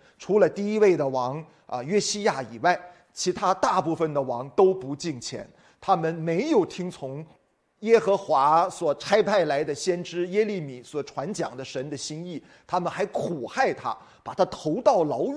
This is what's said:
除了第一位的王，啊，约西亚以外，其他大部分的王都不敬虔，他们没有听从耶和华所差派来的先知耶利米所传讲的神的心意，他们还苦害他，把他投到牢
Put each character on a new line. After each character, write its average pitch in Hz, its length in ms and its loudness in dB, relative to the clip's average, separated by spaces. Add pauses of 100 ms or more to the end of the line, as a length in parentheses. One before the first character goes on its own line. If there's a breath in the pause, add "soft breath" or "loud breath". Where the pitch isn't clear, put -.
(180 soft breath)
除 208 200 2
了 185 100 8
第 202 240 -4
一 220 60 0
位 196 180 6
的 147 100 -2
王， 131 380 -4 (220 soft breath)
啊， 123 160 -6
约 185 180 0
西 202 220 -4
亚 151 220 0
以 113 160 -14
外， 170 200 2 (320 loud breath)
其 - 180 -2
他 180 220 2
大 190 260 0
部 165 160 0
分 156 200 -2
的 139 80 2
王 127 340 -4
都 190 160 8
不 135 240 -8
敬 147 240 -8
虔， - 260 -10 (360 soft breath)
他 196 120 2
们 165 200 0
没 170 340 -2
有 240 160 4
听 180 260 -8
从 139 340 -10 (560)
耶 220 180 6
和 196 180 2
华 160 540 4
所 156 240 -2
差 208 280 2
派 196 220 2
来 147 180 0
的 147 120 -4
先 175 280 -2
知 175 260 -4
耶 208 180 2
利 208 120 -4
米 135 240 -10
所 143 200 -8
传 143 320 -8
讲 123 200 -6
的 131 80 -10
神 135 280 -8
的 147 40 -8
心 156 300 -10
意， 175 180 -10 (240 soft breath)
他 180 140 -2
们 175 100 -2
还 196 160 -4
苦 151 400 -4
害 180 280 0
他， 117 200 -6 (280 loud breath)
把 110 100 -12
他 - 140 0
投 160 340 -4
到 214 240 4
牢 143 220 0 (100)